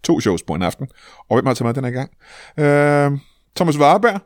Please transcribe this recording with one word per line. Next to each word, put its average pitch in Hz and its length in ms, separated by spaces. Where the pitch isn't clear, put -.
To 156 160
shows 90 240
på 80 100
en 85 80
aften. 90 260
Og 110 60
hvem 120 100
har 131 80
taget 117 220
med 131 80
den 123 100
her 127 80
gang? - 80
Øh, 143 600
Thomas 156 240
Warberg. 196 460